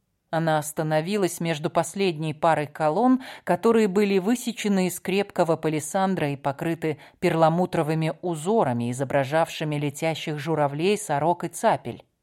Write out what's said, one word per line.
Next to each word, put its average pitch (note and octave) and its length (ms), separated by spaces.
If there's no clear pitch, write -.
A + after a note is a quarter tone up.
Она D#3+ 280
остановилась D#3+ 800
между D#3+ 300
последней D#3+ 640
парой D#3 320
колонн, A3 560
которые A3 420
были G3 320
высечены G3+ 720
из - 120
крепкого F#3 560
палисандра D#3 760
и C#3 60
покрыты D#3 640
перламутровыми D#3+ 920
узорами, D#3+ 680
изображавшими C#3+ 880
летящих D3+ 600
журавлей, D3+ 600
сорок D#3+ 460
и E3 40
цапель. C3+ 560